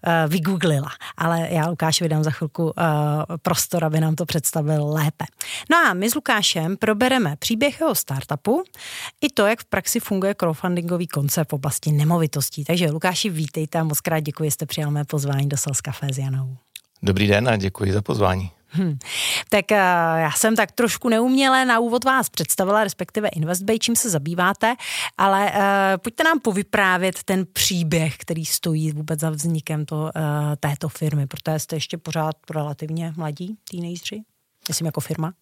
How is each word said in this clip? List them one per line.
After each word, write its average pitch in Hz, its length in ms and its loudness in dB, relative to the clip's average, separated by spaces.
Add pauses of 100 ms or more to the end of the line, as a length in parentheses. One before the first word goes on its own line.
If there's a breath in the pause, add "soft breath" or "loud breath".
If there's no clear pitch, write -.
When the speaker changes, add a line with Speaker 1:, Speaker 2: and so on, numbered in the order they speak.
Speaker 1:
eh, 165 220 4
vygooglila, 160 600 2 (280 loud breath)
ale 165 340 0
já 160 160 2
Lukášovi 165 420 0
dám 156 160 2
za 156 60 0
chvilku, 160 480 -2
eh, 175 40 0 (600)
prostor, 170 420 0
aby 156 160 2
nám 160 140 2
to 160 120 -4
představil 151 600 0
lépe. 151 380 -2 (460 loud breath)
No 320 60 6
a 277 180 4
my 196 160 0
s - 40 -2
Lukášem 196 640 0
probereme 214 600 2
příběh 247 440 0
jeho 311 140 2
startupu 151 680 -2 (580 loud breath)
i 294 80 2
to, 208 180 4
jak 226 140 2
v - 40 -16
praxi - 360 0
funguje 196 340 0
crowdfundingový 175 720 -2
koncept 143 440 -2
v - 20 -4
oblasti 147 400 -2
nemovitostí. 151 720 0
Takže 170 260 2
Lukáši, 180 400 0
vítejte 156 480 -4
a 160 60 2
moc 151 160 -2
krát 160 200 0
děkuji, 151 240 -4
že 151 60 0
jste 147 160 -4
přijal 147 240 -4
mé 147 140 0
pozvání 139 440 0
do 143 80 -2
Sales 139 240 -2
Café 143 320 -6
s 131 60 -4
Janou. 131 380 -4 (460)
Speaker 2:
Dobrý 98 240 2
den 104 220 4
a 113 80 4
děkuji 98 360 0
za 101 100 2
pozvání. 92 480 0 (220)
Speaker 1:
Hm. 160 260 0 (500 loud breath)
Tak, 208 240 2
eh, 214 40 6 (400)
já 160 200 2
jsem 220 200 2
tak 214 160 0
trošku 202 360 0
neuměle 262 560 4
na 240 140 4
úvod 240 260 0
vás 262 240 2
představila, 196 560 0
respektive 202 440 -4
InvestBay, 180 500 -2
čím 233 180 0
se 226 140 0
zabýváte, 180 640 2 (440 loud breath)
ale, 196 360 4
eh, 196 440 4
pojďte 233 260 -2
nám 320 160 4
povyprávět 190 840 2
ten 190 280 0
příběh, 160 640 0
který 160 300 -6
stojí 156 460 -2
vůbec 151 280 -4
za 160 100 0
vznikem 156 540 -2
to, 156 320 -4
eh, 160 40 -4 (400)
této 151 280 -2
firmy, 147 380 -2
protože 156 320 -4
jste - 180 -6
ještě 160 220 -6
pořád 156 380 -4 (140)
relativně 156 680 -4
mladí 170 400 -6 (140)
teenageři, 175 520 -8 (460)
myslím 165 180 -4
jako 156 140 -2
firma. 160 420 -4